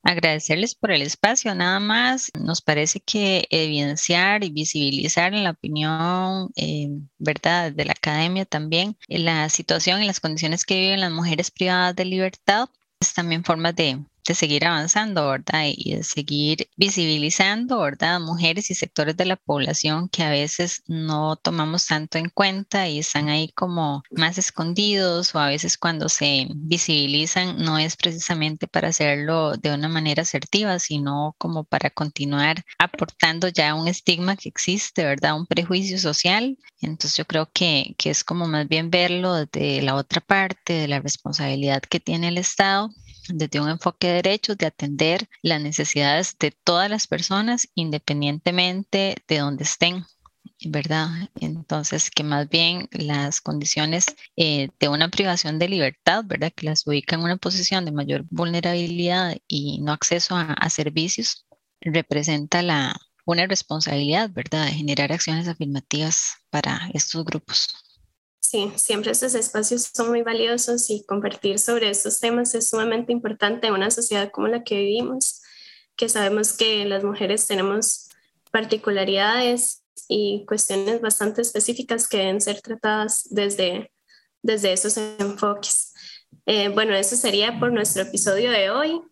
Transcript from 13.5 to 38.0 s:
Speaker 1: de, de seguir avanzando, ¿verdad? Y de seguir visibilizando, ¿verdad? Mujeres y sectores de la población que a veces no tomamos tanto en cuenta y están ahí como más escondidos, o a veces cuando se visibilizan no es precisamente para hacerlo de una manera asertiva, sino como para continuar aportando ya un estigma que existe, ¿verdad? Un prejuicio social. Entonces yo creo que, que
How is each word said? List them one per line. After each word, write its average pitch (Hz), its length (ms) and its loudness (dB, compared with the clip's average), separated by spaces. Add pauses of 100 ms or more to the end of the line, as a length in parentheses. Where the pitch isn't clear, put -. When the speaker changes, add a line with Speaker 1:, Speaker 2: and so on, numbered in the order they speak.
Speaker 1:
de, 147 280 0 (240)
de 170 80 2
seguir 147 300 2
avanzando, 170 640 2
¿verdad? 147 380 0
Y - 280 -4
de 160 80 -4
seguir 147 720 -2
visibilizando, 196 1040 2
¿verdad? 160 400 0
Mujeres 170 500 0
y 185 60 -4
sectores 160 400 -2
de 180 80 0
la 185 140 0
población 151 720 -2
que 170 140 -2
a 151 60 0
veces 147 560 -2
no 156 520 -2
tomamos 165 500 -2
tanto 156 300 -2
en 165 120 -2
cuenta 190 600 0
y 147 100 -2
están 151 300 0
ahí 156 240 0
como 160 580 -2
más 165 260 0
escondidos, 180 960 0
o 156 60 0
a 143 80 4
veces 147 300 0
cuando 160 320 -2
se 139 440 2
visibilizan 156 1040 0
no 160 220 2
es 160 160 0
precisamente 165 720 -2
para 160 220 0
hacerlo 151 640 2
de 147 200 0
una 147 140 -2
manera 160 360 2
asertiva, 190 540 -2
sino 147 600 -2
como 160 260 -4
para - 260 -2
continuar 147 760 -2 (120)
aportando 170 680 2
ya 151 260 2
un 165 140 0
estigma 180 480 2
que - 140 -12
existe, - 560 -2
¿verdad? 151 320 2
Un 175 100 -6
prejuicio 185 500 0
social. 190 600 0 (240)
Entonces 156 360 -4
yo 160 80 -2
creo 156 260 0
que, 156 460 2
que - 120 0